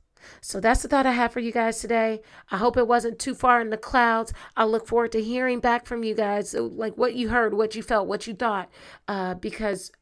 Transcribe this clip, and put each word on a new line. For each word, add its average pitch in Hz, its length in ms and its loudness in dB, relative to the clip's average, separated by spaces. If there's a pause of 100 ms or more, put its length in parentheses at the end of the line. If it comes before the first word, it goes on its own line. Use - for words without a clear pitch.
(420)
So - 180 -8
that's 226 220 4
the - 80 -6
thought 269 160 4
I 254 80 2
have 240 180 2
for 254 80 -6
you 233 140 -4
guys 226 260 0
today. 220 420 0 (300)
I 196 60 -2
hope 240 180 2
it 247 120 4
wasn't 233 300 2
too 262 160 -4
far 247 280 6
in 226 80 -4
the 214 80 -2
clouds. 226 560 0 (240)
I 226 80 4
look 220 200 0
forward 233 280 0
to 220 100 0
hearing 247 380 -2
back 240 240 2
from 233 180 -6
you 214 120 -2
guys, 208 340 0
so, 233 160 -2
like, 220 320 -6
what 240 180 2
you 233 140 -2
heard, 220 240 2
what 220 220 0
you 220 60 -8
felt, 202 280 0
what 208 180 -4
you 226 60 -8
thought, 208 360 -4 (380)
uh, 185 280 -4
because 202 540 -6 (120)